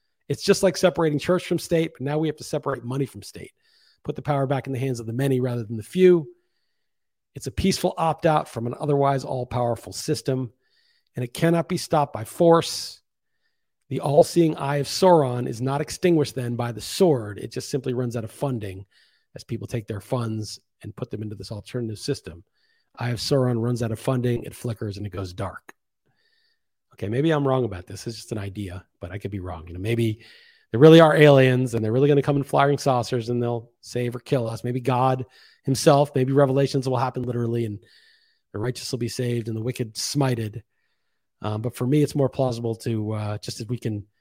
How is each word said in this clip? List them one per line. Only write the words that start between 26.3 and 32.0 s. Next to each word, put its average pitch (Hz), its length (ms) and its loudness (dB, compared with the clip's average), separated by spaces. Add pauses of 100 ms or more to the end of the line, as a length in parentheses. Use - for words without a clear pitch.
Okay, - 160 -8
maybe 143 220 0
I'm 143 160 2
wrong 131 180 2
about 95 220 -10
this. - 200 -14
It's 113 80 -8
just - 160 -18
an 110 60 -4
idea, 98 480 -10 (140)
but 85 120 -12
I 101 60 -8
could 101 140 -10
be 101 80 -8
wrong. 85 280 -10
You 85 60 -14
know, 90 60 -10
maybe 113 440 -2 (480)
there 113 80 0
really 160 200 12
are 160 160 8
aliens, 131 580 8
and 113 100 -2
they're 107 80 0
really 135 160 4